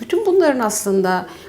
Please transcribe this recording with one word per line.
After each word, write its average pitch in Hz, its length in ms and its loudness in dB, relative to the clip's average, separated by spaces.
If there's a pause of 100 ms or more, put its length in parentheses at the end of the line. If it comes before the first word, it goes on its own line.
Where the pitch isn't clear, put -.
Bütün 370 260 -2
bunların 339 340 4
aslında 190 640 0 (220)